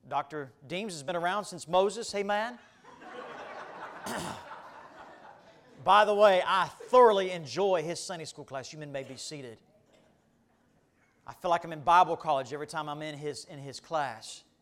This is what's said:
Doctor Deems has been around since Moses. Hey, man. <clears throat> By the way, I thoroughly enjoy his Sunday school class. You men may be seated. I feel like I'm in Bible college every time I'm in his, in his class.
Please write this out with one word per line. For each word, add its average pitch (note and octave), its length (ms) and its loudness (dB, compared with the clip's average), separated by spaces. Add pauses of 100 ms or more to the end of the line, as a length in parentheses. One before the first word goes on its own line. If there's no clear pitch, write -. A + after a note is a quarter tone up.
Doctor C#3 440 -6 (160)
Deems F#3+ 240 -6
has D3+ 100 -10
been F3 140 -6
around F3+ 280 -2
since - 220 -12
Moses. F#3+ 460 0
Hey, G3+ 100 -2
man. G#3+ 340 -2 (1500)
<clears throat> A#3 60 -8 (1700)
By G3+ 200 8
the G#3 100 2
way, G3 320 6
I F3+ 240 2 (180)
thoroughly G#3 440 8
enjoy E3+ 500 0
his D#3+ 160 -6
Sunday E3 260 -10
school C#3 200 -14
class. C3 280 -10
You D#3+ 60 -16
men D3 140 -12
may C3+ 100 -6
be B2+ 140 -12
seated. B2+ 420 -12 (1700)
I - 60 -14
feel - 180 -4
like E3+ 140 2
I'm E3 80 -10
in D#3 80 -10
Bible E3 360 6
college C3+ 360 -2
every D3 160 -8
time D3+ 200 -8
I'm D3+ 140 -8
in D3+ 140 -10
his, D3 300 -8
in D#3 120 -16
his C3+ 220 -14
class. C#3 640 -6 (180)